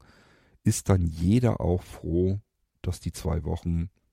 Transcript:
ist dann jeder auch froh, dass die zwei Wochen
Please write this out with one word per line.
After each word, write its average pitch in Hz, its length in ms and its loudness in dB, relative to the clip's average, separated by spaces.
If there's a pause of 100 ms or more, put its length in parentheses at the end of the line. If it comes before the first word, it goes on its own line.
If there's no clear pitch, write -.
(640)
ist - 240 0
dann 92 180 4
jeder 98 540 2
auch 87 220 0
froh, 92 580 -2 (420)
dass - 180 -6
die - 120 -6
zwei 80 320 -4
Wochen 82 460 -2 (220)